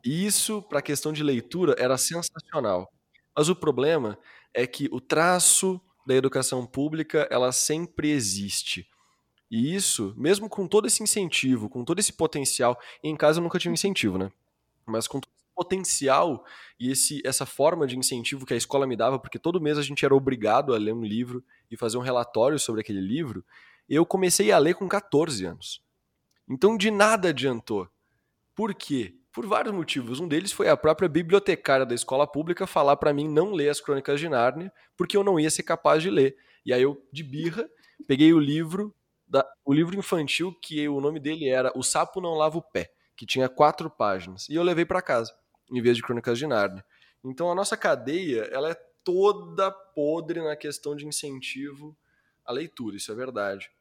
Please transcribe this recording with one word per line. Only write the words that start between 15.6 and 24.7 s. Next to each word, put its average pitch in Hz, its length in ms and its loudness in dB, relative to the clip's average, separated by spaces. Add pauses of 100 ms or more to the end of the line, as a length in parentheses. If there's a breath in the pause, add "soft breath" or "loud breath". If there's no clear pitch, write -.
e 127 100 -2
esse, 135 340 -2
essa 131 220 -2
forma 156 400 2
de 127 100 -6
incentivo 131 500 -4
que - 80 -2
a - 20 0
escola 139 300 0
me 127 100 -2
dava, 127 240 2
porque - 180 -14
todo 170 220 -2
mês 151 180 0
a 147 40 -2
gente 139 220 -2
era 139 100 6
obrigado 131 600 2
a 113 40 2
ler 107 140 0
um 117 120 -4
livro 123 400 -4 (260 soft breath)
e 113 60 -12
fazer 117 220 -2
um 123 40 -2
relatório 127 560 2
sobre 110 220 -2
aquele 104 200 -4
livro, 107 440 -4 (440 soft breath)
eu 151 160 4
comecei 190 460 2
a 190 80 8
ler 160 160 4